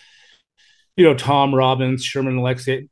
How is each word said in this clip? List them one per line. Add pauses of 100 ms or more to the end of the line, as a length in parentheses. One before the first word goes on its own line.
(960)
you
know,
Tom
Robbins,
Sherman
Alexie,